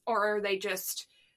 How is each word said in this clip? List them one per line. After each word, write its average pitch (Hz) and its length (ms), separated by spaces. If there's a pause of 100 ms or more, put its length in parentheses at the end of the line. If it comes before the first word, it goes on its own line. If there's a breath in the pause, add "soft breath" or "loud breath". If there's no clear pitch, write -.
or 208 320
are 202 40
they 196 160
just 190 500 (300)